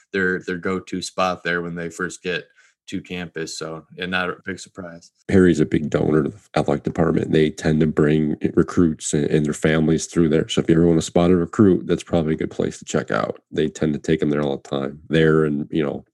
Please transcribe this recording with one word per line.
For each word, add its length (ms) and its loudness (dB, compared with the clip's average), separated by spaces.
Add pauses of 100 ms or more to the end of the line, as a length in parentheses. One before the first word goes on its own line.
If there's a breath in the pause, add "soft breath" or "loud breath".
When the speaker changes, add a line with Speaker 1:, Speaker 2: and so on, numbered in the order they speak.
(120 soft breath)
Speaker 1:
their, 280 0
their 160 -8
go-to 460 -6
spot 400 -4
there 200 -4
when 120 -8
they 160 -8
first 320 -10
get 220 -6 (440)
to 120 -8
campus. 580 -10
So, 260 -12 (140)
and 140 -8
not 180 -2
a 140 -8
big 160 -10
surprise. 500 -18 (160)
Speaker 2:
Perry's 320 6
a 80 2
big 240 -2
donor 320 2
to 60 -2
the 100 -12 (180)
athletic 280 0
department. 480 0
They 180 4
tend 300 0
to 80 2
bring 480 2 (180)
recruits 580 0
and, 120 0
and 200 2
their 100 -2
families 520 0
through 220 2
there. 200 0
So 120 -2
if 80 -2
you 80 4
ever 100 6
want 120 4
to 40 0
spot 300 2
a 40 4
recruit, 520 4
that's 160 -2
probably 300 0
a 20 -4
good 160 -6
place 260 -4
to 60 -20
check 260 -4
out. 400 -4
They 180 0
tend 260 -4
to 40 -4
take 220 0
them 100 0
there 120 0
all 160 -2
the 100 -20
time. 400 -6
There 360 4
and, 280 -2
you 100 0
know, 320 -6